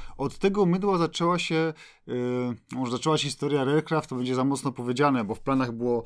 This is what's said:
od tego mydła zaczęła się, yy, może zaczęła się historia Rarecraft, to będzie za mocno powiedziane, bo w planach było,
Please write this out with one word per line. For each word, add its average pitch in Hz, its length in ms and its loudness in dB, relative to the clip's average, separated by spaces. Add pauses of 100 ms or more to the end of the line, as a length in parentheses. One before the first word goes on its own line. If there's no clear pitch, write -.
(180)
od 135 200 -4
tego 202 280 2
mydła 185 320 2
zaczęła 170 420 2
się, 160 340 0 (340)
yy, 123 80 -4 (560)
może 123 200 -4
zaczęła 151 260 2
się 139 100 -2
historia 143 360 0
Rarecraft, 151 460 0
to 135 60 -6
będzie 123 200 -2
za 131 80 2
mocno 139 280 0
powiedziane, 127 520 0
bo 104 120 -4
w - 60 -14
planach 131 300 0
było, 117 340 -2